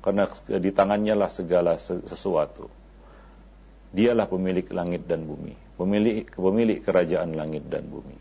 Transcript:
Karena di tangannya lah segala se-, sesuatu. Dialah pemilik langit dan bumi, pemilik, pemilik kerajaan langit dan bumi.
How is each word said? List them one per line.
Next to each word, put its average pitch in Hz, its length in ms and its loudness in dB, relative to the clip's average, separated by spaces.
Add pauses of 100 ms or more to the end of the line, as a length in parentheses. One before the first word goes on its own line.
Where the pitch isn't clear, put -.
Karena 98 260 2 (220)
di 95 240 2
tangannya 104 400 4
lah 101 160 2
segala 87 480 2
se-, - 320 -8
sesuatu. 82 580 -2 (1300)
Dialah 110 320 4
pemilik 92 480 0
langit 87 320 -4
dan 80 240 -2
bumi, 73 240 -10 (240)
pemilik, 104 480 0
pemilik 101 560 2
kerajaan 85 560 2
langit 78 320 -6
dan - 160 -6
bumi. 73 360 -14